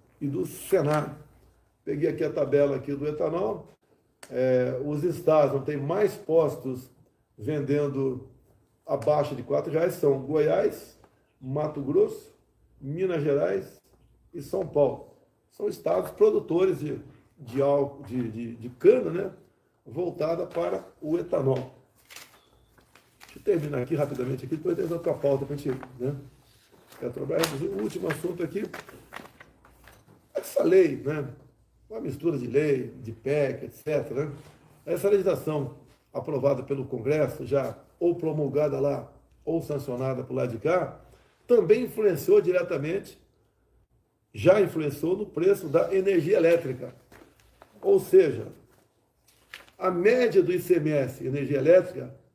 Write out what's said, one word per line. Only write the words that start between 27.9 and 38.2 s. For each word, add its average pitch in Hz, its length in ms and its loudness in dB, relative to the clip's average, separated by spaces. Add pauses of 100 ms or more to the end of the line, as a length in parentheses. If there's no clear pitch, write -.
assunto 175 320 -6
aqui. 185 220 -6 (1700)
Essa - 300 -2
lei, 165 340 6
né? 139 300 -4 (640)
Uma 220 120 -10
mistura 156 360 -4
de 120 100 -6
lei, 131 420 0 (120)
de 113 100 -10
pec, 135 540 -2
et 117 60 -14
cetera, 143 540 -4
né? 135 100 -10 (500)
Essa 180 240 0
legislação 156 680 0 (360)
aprovada 139 520 0
pelo 135 220 -4
Congresso, 131 600 -2
já 127 320 -2 (220)
ou 170 160 2
promulgada 147 640 0